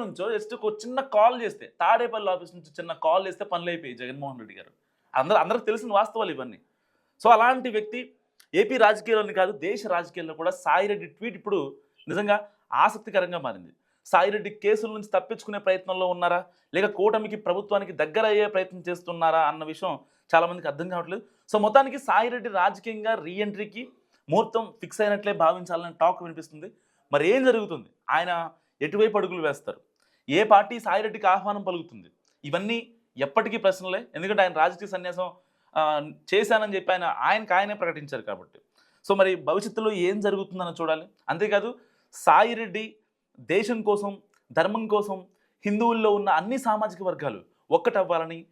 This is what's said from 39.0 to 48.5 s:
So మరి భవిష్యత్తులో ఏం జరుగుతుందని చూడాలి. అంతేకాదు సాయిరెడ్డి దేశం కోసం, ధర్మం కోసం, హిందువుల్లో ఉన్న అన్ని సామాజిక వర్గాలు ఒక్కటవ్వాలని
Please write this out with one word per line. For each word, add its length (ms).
So 140
మరి 120
భవిష్యత్తులో 420
ఏం 180
జరుగుతుందని 540
చూడాలి. 260
అంతేకాదు 460
సాయిరెడ్డి 720
దేశం 240
కోసం, 240
ధర్మం 260
కోసం, 320
హిందువుల్లో 520
ఉన్న 100
అన్ని 260
సామాజిక 360
వర్గాలు 380
ఒక్కటవ్వాలని 680